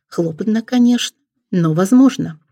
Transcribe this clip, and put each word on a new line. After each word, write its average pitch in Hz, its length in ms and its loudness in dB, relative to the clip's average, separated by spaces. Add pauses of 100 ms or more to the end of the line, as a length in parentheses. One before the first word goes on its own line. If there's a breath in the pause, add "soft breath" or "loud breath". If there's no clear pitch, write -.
Хлопотно, 196 540 -4
конечно, 240 540 0 (360)
но 165 220 0
возможно. 190 640 2 (120)